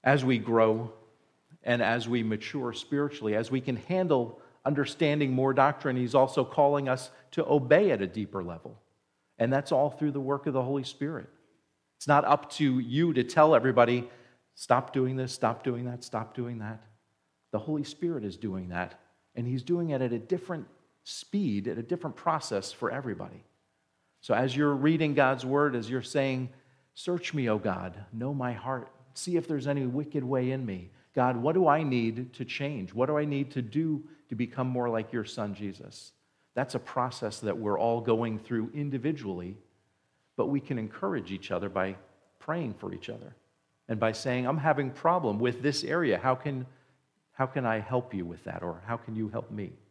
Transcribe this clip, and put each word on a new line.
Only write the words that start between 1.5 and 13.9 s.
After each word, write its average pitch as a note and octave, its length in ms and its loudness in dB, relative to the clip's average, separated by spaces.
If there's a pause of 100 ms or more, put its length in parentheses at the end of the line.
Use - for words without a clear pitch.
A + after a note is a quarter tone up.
and A#2+ 180 2
as A2+ 280 2
we A#2 160 2
mature A2+ 480 -4
spiritually, C#3+ 640 -2
as A2+ 160 0
we C3 80 0
can B2+ 160 -2
handle D3 640 0 (240)
understanding D3 680 2
more C3 220 4
doctrine, C#3+ 400 4
he's B2 220 0
also C3+ 280 6
calling C#3+ 440 2
us C3 240 -2 (180)
to D#3+ 160 -2
obey D3 460 6
at G2+ 100 2
a G2 60 2
deeper G2 340 -6
level. F2 400 -12 (560)
And A#2+ 140 2
that's C#3 180 0
all C#3+ 200 4
through D3 200 -2
the C#3 100 -4
work C#3 280 -2
of C#3 60 -2
the C3 100 2
Holy C3+ 180 -2
Spirit. C#3 460 -6 (680)
It's - 120 -6
not D3 160 8
up - 300 4
to C3 260 2
you C#3 320 2
to B2+ 100 4
tell D#3 320 6
everybody, A#2+ 560 4 (460)